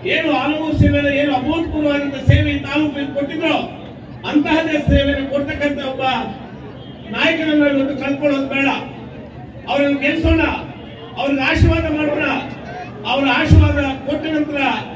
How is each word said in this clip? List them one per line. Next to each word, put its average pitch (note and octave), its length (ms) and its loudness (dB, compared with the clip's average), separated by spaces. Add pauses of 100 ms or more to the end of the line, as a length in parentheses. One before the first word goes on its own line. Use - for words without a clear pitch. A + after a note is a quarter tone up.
(100)
ಏನು D#4 220 0
ಆಲೂರು D4 460 0
ಸೇನೆಯಲ್ಲಿ C#4+ 400 4
ಏನು C#4+ 160 2
ಅಭೂತಪೂರ್ವವಾದಂತ D4 800 0
ಸೇವೆ D4 360 4
ಈ C#4+ 80 -2
ತಾಲೂಕಿಗೆ C#4+ 560 -2
ಕೊಟ್ಟಿದ್ರೋ D4+ 420 -2 (720)
ಅಂತಹದೇ D#4 500 2
ಸೇವೆಯನ್ನು C#4 520 2
ಕೊಡ್ತಕ್ಕಂಥ C#4+ 540 -2
ಒಬ್ಬ C4 180 -4 (1080)
ನಾಯಕನನ್ನ D4 680 2
ಇವತ್ತು C4+ 260 -2
ಕಳ್ಕೊಳ್ಳೋದು C#4+ 420 0
ಬೇಡ, C4+ 220 0 (1000)
ಅವ್ರನ್ನ C#4+ 300 2
ಗೆಲ್ಸೋಣ, D#4+ 440 2 (760)
ಅವ್ರಿಗೆ C4+ 240 0
ಆಶೀರ್ವಾದ D#4+ 540 2
ಮಾಡೋಣ. D4 260 -2 (840)
ಅವ್ರ C#4 220 0
ಆಶೀರ್ವಾದ C#4+ 560 6 (220)
ಕೊಟ್ಟ D4+ 200 -4
ನಂತರ D4+ 300 -2 (400)